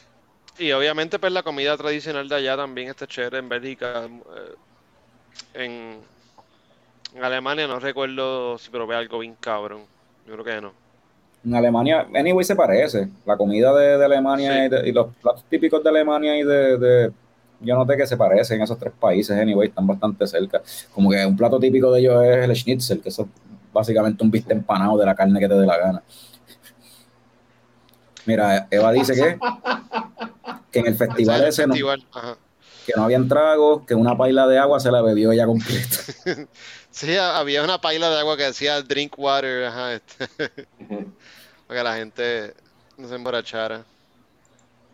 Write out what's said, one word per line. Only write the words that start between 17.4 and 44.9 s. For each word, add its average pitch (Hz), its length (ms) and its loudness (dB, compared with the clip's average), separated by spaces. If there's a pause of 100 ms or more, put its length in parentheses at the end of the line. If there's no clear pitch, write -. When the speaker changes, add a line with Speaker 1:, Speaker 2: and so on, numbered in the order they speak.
Speaker 2:
yo 117 140 0
noté 131 200 2
que 135 100 0
se 123 120 -4
parecen 107 440 2
esos 113 160 -4
tres - 220 -10
países, 101 400 0
anyway, 104 300 2
están 95 180 -2
bastante 101 400 -2
cerca. 95 340 -2 (320)
Como 98 180 2
que 98 140 2
un 98 120 0
plato 117 220 2
típico 127 340 4
de 127 80 4
ellos 123 240 4
es 123 240 4
el 123 60 2
schnitzel, 127 460 -4
que - 80 -12
eso - 140 -8
es 98 40 -6 (440)
básicamente 110 520 0
un 110 80 4
bistec 113 260 0
empanado 104 400 0
de 104 80 4
la 95 100 2
carne 98 240 2
que 98 80 2
te 101 60 2
dé 98 120 6
la 87 120 2
gana. 92 260 -2 (2250)
Mira, 101 440 0
Eva 107 220 4
dice 131 220 2
que, 151 260 2 (1300)
que 123 80 0
en 120 80 0
el 110 80 0
festival 113 460 2
Speaker 1:
Ese 147 60 4
Speaker 2:
ese - 20 2
Speaker 1:
es 151 100 -2
el 147 100 2
Speaker 2:
no, 131 60 2
Speaker 1:
festival, 135 360 -2
ajá. 117 260 -12 (480)
Speaker 2:
que 120 100 -4
no 110 80 0
habían 127 260 2
tragos, 151 560 4
que 120 100 -2
una 117 220 2
paila 131 300 4
de 131 120 6
agua 139 200 4
se 123 120 0
la 123 100 4
bebió 110 300 4
ella 117 140 4
completa. 113 520 -2 (280)
Speaker 1:
<laughs> 147 220 -6 (440)
Sí, 156 240 -4
ha-, 185 220 0
había 143 260 -2
una 180 160 -2
paila 165 300 -2
de 156 100 0
agua 151 180 -2
que 143 60 -4
decía 143 380 -4
"drink 143 360 -6
water", 135 480 -2
ajá, 123 280 -8
este, - 320 -12
<laughs> - 540 -14
Speaker 3:
Ujú. - 320 -14 (560)
Speaker 1:
para 123 120 -8
que 120 40 -4
la 117 120 -4
gente 113 580 -8 (440)
no 131 100 -20
se 123 80 -14
emborrachara. 113 680 -8 (1120)